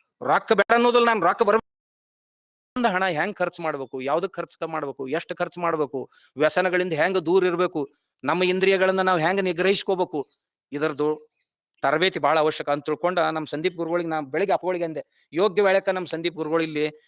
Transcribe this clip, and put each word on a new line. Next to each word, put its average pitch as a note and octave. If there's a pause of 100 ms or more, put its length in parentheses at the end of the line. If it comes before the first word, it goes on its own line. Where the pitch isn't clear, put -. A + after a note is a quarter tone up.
(260)
ರೊಕ್ಕ -
ಬೇಡ G3+
ಅನ್ನೋದಿಲ್ಲ, A#3+
ನಾನ್ A3+
ರೊಕ್ಕ F#3+
ಬರ-, G#3+ (1300)
ಹಣ F#3+
ಹೆಂಗ್ F3
ಖರ್ಚು F3
ಮಾಡ್ಬೇಕು, C#3
ಯಾವ್ದಕ್ E3
ಖರ್ಚು E3+
ಮಾಡ್ಬೇಕು, D3
ಎಷ್ಟ್ D#3+
ಖರ್ಚು F3
ಮಾಡ್ಬೇಕು, D3+ (280)
ವ್ಯಸನಗಳಿಂದ F3+
ಹೆಂಗ್ E3+
ದೂರ F3+
ಇರ್ಬೇಕು, E3+ (340)
ನಮ್ಮ E3
ಇಂದ್ರಿಯಗಳನ್ನ F#3+
ನಾವ್ F#3
ಹೆಂಗ್ F#3+
ನಿಗ್ರಹಿಸ್ಕೋಬೇಕು, F3+ (440)
ಇದರದ್ದು D3+ (500)
ತರಬೇತಿ D#3
ಬಹಳ D3
ಅವಶ್ಯಕ D3+
ಅಂತ C#3+
ತಿಳ್ಕೊಂಡ E3+
ನಮ್ D#3+
ಸಂದೀಪ್ E3
ಗುರುಗಳಿಗೆ E3+
ನಾ D#3
ಬೆಳಿಗ್ಗೆ D#3+
ಅಪ್ಪಗಳಿಗೆ F3
ಅಂದೆ, D3+
ಯೋಗ್ಯ F#3
ವೇಳೆಕ G3
ನಮ್ F#3
ಸಂದೀಪ್ D#3+
ಗುರುಗಳು D#3+
ಇಲ್ಲಿ D3+ (160)